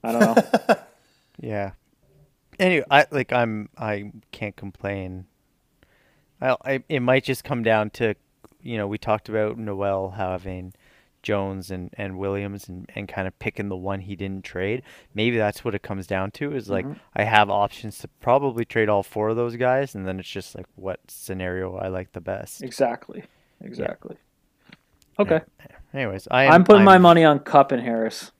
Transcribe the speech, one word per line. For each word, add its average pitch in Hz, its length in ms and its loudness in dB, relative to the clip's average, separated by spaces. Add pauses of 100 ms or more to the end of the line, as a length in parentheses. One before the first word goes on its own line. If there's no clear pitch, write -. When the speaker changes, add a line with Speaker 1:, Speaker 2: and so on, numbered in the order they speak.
Speaker 1:
I 113 100 -4
don't 226 240 2 (320)
know. 220 120 4
Speaker 2:
<laughs> - 60 -20 (540)
Speaker 3:
Yeah. 101 320 -6 (880)
Anyway, 185 280 2
I, 143 220 4
like, 135 220 -4
I'm, 110 440 -2
I 104 360 -8 (180)
can't 104 240 -12
complain. 95 720 -12 (1120)
I, 127 240 0
I, 135 240 -4
it 143 120 -4
might 127 240 2
just - 180 -6
come 120 220 -6
down 107 260 2
to, 110 240 -4 (480)
you 120 140 -10
know, 104 100 -6
we 104 100 -6
talked - 320 -4
about 110 300 -4
Noel 98 520 -4
having 92 640 -8 (520)
Jones 98 480 -6
and, 90 220 -10
and 95 220 -10
Williams 98 520 -8
and, 92 260 -16
and 101 140 -12
kinda 95 320 -8
picking 104 300 -8
the 92 60 -8
one 95 260 -8
he 98 120 -12
didn't 95 300 -10
trade. 104 380 -6 (320)
Maybe 117 220 -2
that's 104 280 -2
what 110 100 -4
it 98 80 -8
comes 98 240 -10
down 95 260 -4
to, 143 220 -8
is, 107 160 -8
like, 95 160 -4
Speaker 1:
Mm-hmm. 143 120 -14 (180)
Speaker 3:
I 104 80 -2
have 107 260 4
options 101 500 -4
to - 80 -18 (120)
probably 120 440 -2
trade 110 240 -2
all 101 140 2
four 107 280 -6
of 113 60 -4
those 120 200 -6
guys, 127 400 -2
and 95 100 -10
then 92 140 -6
it's - 100 -16
just, - 240 -12
like, 92 120 -16 (100)
what 95 320 -10
scenario 92 680 -8
I 95 120 -8
like 92 240 -10
the - 80 -12
best. 98 420 -12
Speaker 1:
Exactly. 123 600 -6 (360)
Speaker 3:
Yeah. - 60 -18
Speaker 1:
Exactly. - 500 -12 (1000)
Speaker 3:
Yeah. - 40 2
Speaker 1:
Okay. 160 180 2 (520)
Speaker 3:
Anyways, 107 380 -6
I 127 160 4
Speaker 1:
I'm 151 100 10
Speaker 3:
am, 180 80 8
Speaker 1:
putting 202 200 10
my 190 120 12
Speaker 3:
I'm 180 60 8
Speaker 1:
money 165 220 10
on 143 160 6
Kupp 139 320 6
and 120 100 -2
Harris. 113 580 -4